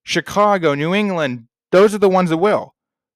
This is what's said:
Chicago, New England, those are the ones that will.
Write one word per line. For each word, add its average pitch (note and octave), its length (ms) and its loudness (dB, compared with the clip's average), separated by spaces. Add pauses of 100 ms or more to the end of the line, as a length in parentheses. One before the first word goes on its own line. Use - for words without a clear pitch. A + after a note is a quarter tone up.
Chicago, F#3+ 720 0
New D#3 200 -4
England, D#3+ 540 -4 (240)
those G3 200 4
are G#3+ 60 -4
the G3 100 2
ones F#3 220 0
that E3 60 -2
will. F3+ 400 -2 (400)